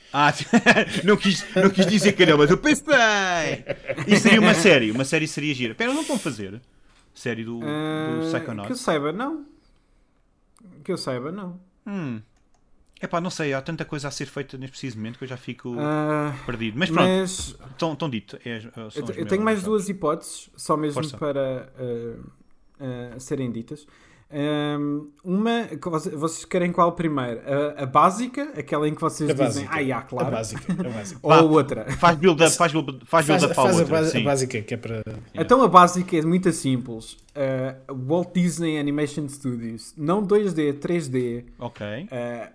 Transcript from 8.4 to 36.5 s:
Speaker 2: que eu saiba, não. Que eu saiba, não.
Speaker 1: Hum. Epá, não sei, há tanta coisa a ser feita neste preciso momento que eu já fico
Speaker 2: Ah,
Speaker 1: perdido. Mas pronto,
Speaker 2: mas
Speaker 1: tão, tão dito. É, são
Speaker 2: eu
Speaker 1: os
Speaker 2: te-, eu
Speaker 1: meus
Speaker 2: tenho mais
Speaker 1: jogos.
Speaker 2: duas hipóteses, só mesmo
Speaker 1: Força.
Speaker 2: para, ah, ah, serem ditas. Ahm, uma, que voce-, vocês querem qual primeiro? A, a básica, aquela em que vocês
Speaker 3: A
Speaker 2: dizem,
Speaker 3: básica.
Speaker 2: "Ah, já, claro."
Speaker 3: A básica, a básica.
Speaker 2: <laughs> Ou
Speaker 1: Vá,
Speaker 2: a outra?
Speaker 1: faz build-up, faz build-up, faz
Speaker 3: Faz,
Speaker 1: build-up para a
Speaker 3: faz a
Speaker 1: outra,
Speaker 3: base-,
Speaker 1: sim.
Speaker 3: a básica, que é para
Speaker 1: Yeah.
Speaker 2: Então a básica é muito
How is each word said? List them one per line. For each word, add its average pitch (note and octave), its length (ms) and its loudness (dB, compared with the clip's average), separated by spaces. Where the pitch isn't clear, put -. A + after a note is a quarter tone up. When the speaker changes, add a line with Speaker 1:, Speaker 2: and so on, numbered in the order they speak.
Speaker 2:
que - 60 -6
eu B3+ 40 -8
saiba, D3+ 340 -2
não. C#4+ 340 -8
Que - 80 -6
eu E3+ 60 -4
saiba, C3+ 340 -6
não. F3+ 280 -12
Speaker 1:
Hum. D3+ 360 -8
Epá, F3 180 -4
não F3 100 -4
sei, D3 240 -4
há C3+ 80 -4
tanta D#3+ 220 -8
coisa C#3+ 240 -8
a C3+ 40 -10
ser - 140 -8
feita C#3 320 -12
neste C3 140 -14
preciso B2 260 -10
momento A2 220 -10
que C3+ 60 -12
eu - 20 -10
já B2 100 -12
fico B2 400 -10
Speaker 2:
Ah, D3+ 560 -2
Speaker 1:
perdido. A2+ 340 -6
Mas F3+ 100 -2
pronto, E3 180 4
Speaker 2:
mas F#3 480 -2
Speaker 1:
tão, D#3+ 180 -2
tão D#3+ 140 -4
dito. A#2 360 -8
É, A#2 160 -8
são A2 160 -18
Speaker 2:
eu A2 100 -14
Speaker 1:
os G#2+ 60 -18
Speaker 2:
te-, D3 60 -10
eu - 60 -10
Speaker 1:
meus D#3+ 120 -6
Speaker 2:
tenho G3 140 0
mais A3 160 0
Speaker 1:
jogos. F#3+ 100 -6
Speaker 2:
duas G3+ 60 -8
hipóteses, E3 680 -6
só D#3 220 -2
mesmo D3+ 160 -2
Speaker 1:
Força. C#3 140 -10
Speaker 2:
para, C3+ 600 -4
ah, A#2+ 520 -10
ah, B2+ 40 -14
serem C3 320 -4
ditas. A#2 340 -12
Ahm, D3 840 -4
uma, A3 420 0
que D#3 220 -10
voce-, D#3+ 220 -4
vocês D#3 360 -6
querem F3 260 0
qual E3+ 220 2
primeiro? C#3 520 -4
A, C#3+ 380 -2
a - 20 -4
básica, G#3 720 2
aquela D3+ 320 -2
em D#3 60 -4
que - 40 -12
vocês E3+ 300 -2
Speaker 3:
A D3+ 40 2
Speaker 2:
dizem, A#2 320 0
Speaker 3:
básica. G2+ 60 -10
Speaker 2:
"Ah, D#3 120 -2
já, B2 180 -2
claro." C3 260 -4
Speaker 3:
A A#2+ 40 -2
básica, A#2 420 -4
a E3 160 -4
básica. A2 300 -10
Speaker 2:
<laughs> - 40 -14
Ou - 60 2
Speaker 1:
Vá, D#3 80 8
Speaker 2:
a D#3 60 10
outra? C3+ 480 2
Speaker 1:
faz E3+ 260 4
build-up, D#3+ 400 6
faz E3+ 140 2
build-up, C#3 340 -4
faz D#3+ 220 2
Speaker 3:
Faz, D3 160 4
Speaker 1:
build-up - 100 2
para C#3 100 4
a - 40 6
Speaker 3:
faz E3+ 100 4
a - 40 4
Speaker 1:
outra, D3+ 160 2
Speaker 3:
base-, D#3+ 140 2
Speaker 1:
sim. B2 100 0
Speaker 3:
a A2 40 0
básica, C3 380 0
que A#2+ 100 -10
é A2+ 40 -4
para A2+ 180 -8
Speaker 1:
Yeah. A2+ 160 -12
Speaker 2:
Então E3 260 4
a A3+ 60 6
básica F3+ 500 8
é D#3 60 2
muito F3+ 280 2